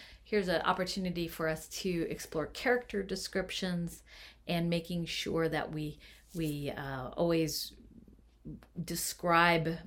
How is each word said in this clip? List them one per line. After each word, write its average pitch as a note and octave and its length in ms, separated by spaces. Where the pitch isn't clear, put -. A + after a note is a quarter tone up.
here's G3+ 240
an E3+ 140
opportunity F3+ 680
for E3 200
us D#3 200
to F3 420
explore - 380
character A#3+ 560
descriptions F#3 1000
and E3+ 220
making E3+ 360
sure E3 440
that D#3 220
we, D3+ 280
we, D3 420
uh, C3+ 420
always E3 560
describe E3+ 1040